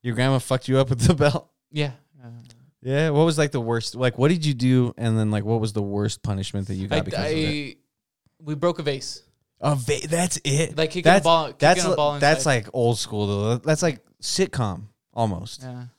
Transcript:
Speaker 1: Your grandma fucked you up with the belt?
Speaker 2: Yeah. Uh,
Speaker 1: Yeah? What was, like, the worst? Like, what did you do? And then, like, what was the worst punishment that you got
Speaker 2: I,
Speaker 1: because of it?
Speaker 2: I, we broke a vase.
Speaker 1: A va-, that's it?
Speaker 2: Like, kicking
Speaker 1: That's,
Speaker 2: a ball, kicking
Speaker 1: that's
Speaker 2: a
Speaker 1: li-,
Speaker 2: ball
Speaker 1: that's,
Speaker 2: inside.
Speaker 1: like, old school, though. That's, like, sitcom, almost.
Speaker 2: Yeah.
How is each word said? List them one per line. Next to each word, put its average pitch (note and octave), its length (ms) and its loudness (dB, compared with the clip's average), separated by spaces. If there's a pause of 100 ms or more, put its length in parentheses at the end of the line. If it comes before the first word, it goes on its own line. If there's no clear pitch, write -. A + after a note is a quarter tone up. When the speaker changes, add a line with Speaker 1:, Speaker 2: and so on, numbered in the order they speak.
Speaker 1:
Your A#2+ 140 -4
grandma B2+ 240 2
fucked - 300 -2
you C3 100 4
up C3+ 100 2
with A#2+ 120 -2
the F3+ 140 6
belt? C#3+ 360 0 (200)
Speaker 2:
Yeah. D3 220 -4 (300)
Uh, A#2+ 60 -20 (520)
Speaker 1:
Yeah? C#3+ 300 0
What D3 140 4
was, E3 120 2
like, D3 140 2
the C3 100 -2
worst? A#2 340 -2
Like, B2 220 0
what C3+ 120 2
did D#3+ 180 2
you C#3+ 80 2
do? B2+ 420 2
And A2 220 0
then, G#2+ 120 0
like, G#2 140 -2
what A2 160 0
was G#2+ 140 -4
the G#2 80 -2
worst G2+ 400 -2
punishment F#2+ 460 -4
that F#2+ 60 -6
you F#2+ 140 -6
got D3 100 0
Speaker 2:
I, - 40 0
Speaker 1:
because - 300 -4
of D#3+ 40 -2
it? D#3 100 -2
Speaker 2:
I, D3 300 -6 (640)
we D3+ 140 -8
broke E3+ 240 -2
a E3+ 40 -8
vase. C3+ 400 -6 (380)
Speaker 1:
A D3+ 160 2
va-, C3+ 320 -2
that's E3+ 360 -2
it? C#3+ 320 0
Speaker 2:
Like, D#3 140 0
kicking F3+ 140 -6
Speaker 1:
That's, F3 180 6
Speaker 2:
a - 20 -8
ball, E3 240 4
kicking - 120 -16
Speaker 1:
that's F3+ 240 6
Speaker 2:
a F#3 60 0
Speaker 1:
li-, F#3 60 2
Speaker 2:
ball D3 220 0
Speaker 1:
that's, C#3+ 220 4
Speaker 2:
inside. B2+ 240 0
Speaker 1:
like, - 80 -16
old A#2+ 260 2
school, G#2 280 -2
though. G2+ 320 0
That's, D3+ 240 0
like, D#3 180 -2 (220)
sitcom, G#2+ 640 -2 (280)
almost. G#2 500 -4
Speaker 2:
Yeah. B2 220 -14 (140)